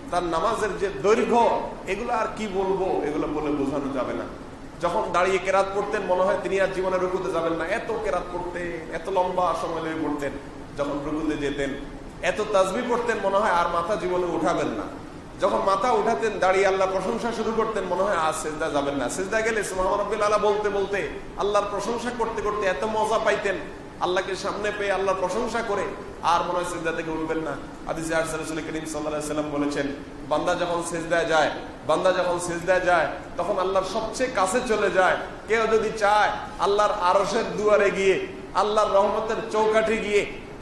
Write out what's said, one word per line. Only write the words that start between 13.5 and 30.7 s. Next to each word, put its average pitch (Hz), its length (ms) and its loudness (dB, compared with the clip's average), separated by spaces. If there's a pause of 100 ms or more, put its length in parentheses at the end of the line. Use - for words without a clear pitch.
আর 170 180 4
মাথা 170 280 0
জীবনে 180 280 0
উঠাবেন 156 420 0
না। 107 160 -4 (580)
যখন 202 180 2
মাথা 285 340 2
উঠাতেন 220 460 2
দাঁড়িয়ে 190 280 4
আল্লাহ 190 260 4
প্রশংসা 220 400 -2
শুরু 214 240 -2
করতেন 214 280 0
মনে 180 180 0
হয় 196 140 2
আর 160 160 2 (100)
সিজদা 156 280 -2
যাবেন 143 240 0
না। 127 140 0
সিজদা 190 320 -2
গেলে 220 240 0
সুবহান 185 340 0
রাব্বিল 208 240 0
আলা 208 160 4
বলতে 208 300 2
বলতে, 196 400 -2 (300)
আল্লাহর 202 320 2
প্রশংসা 226 480 -4
করতে 220 240 -2
করতে 208 240 -2
এত 185 180 0
মজা 214 340 0
পাইতেন, 202 360 0 (460)
আল্লাহকে 180 360 0
সামনে 202 420 -4
পেয়ে 202 140 0
আল্লাহর 190 280 0
প্রশংসা 220 420 -2
করে 196 200 -2 (400)
আর 170 200 4
মনে 175 100 -2
হয় 180 120 0
সিজদা 165 280 -4
থেকে 160 180 -4
উঠবেন 160 280 -2
না। 151 180 -4 (300)
হাদিসে 160 280 -4
আসছে 160 220 0
রাসূল 156 240 -4
করিম 156 240 -6
সাল্লাল্লাহু 151 320 -4
আলাইহি 147 160 -4
ওয়াসাল্লাম 151 180 -2
বলেছেন, 143 360 0 (420)
বান্দা 165 260 2
যখন 175 360 0